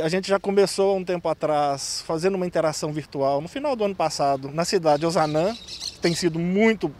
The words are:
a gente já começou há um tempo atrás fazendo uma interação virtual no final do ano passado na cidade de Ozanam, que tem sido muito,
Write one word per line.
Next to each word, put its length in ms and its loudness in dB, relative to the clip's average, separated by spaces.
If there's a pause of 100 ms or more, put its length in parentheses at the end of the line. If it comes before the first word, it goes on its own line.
a 60 0
gente 180 -2
já 100 2
começou 560 2
há 40 0
um 60 -6
tempo 220 -2
atrás 800 -2
fazendo 280 0
uma 120 -2
interação 460 -2
virtual 480 -2
no 80 -8
final 260 -4
do 80 -4
ano 120 -2
passado 580 -2
na 100 -2
cidade 380 2
de 60 0
Ozanam, 480 2
que 460 -14
tem 140 2
sido 240 -2
muito, 600 2